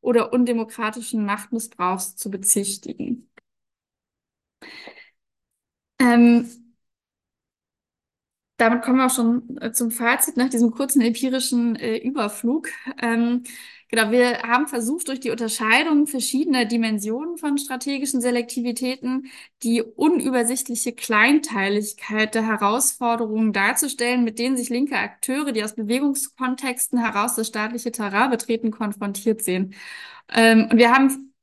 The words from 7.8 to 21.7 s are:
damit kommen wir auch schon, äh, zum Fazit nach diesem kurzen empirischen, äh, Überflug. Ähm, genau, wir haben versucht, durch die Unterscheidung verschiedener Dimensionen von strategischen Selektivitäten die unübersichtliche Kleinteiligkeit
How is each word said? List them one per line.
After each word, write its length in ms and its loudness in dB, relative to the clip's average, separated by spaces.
damit 260 2
kommen 160 2
wir 80 4
auch 80 0
schon, 440 0
äh, 120 -6
zum 180 -2
Fazit 480 0
nach 120 2
diesem 200 4
kurzen 320 2
empirischen, 720 0
äh, 220 -2
Überflug. 720 -4
Ähm, 400 0
genau, 220 0
wir 320 2
haben 240 0
versucht, 400 -4
durch 120 -6
die 120 -4
Unterscheidung 760 2
verschiedener 600 0
Dimensionen 720 -2
von 200 -2
strategischen 640 -4
Selektivitäten 1080 -4
die 180 2
unübersichtliche 1120 0
Kleinteiligkeit 1400 0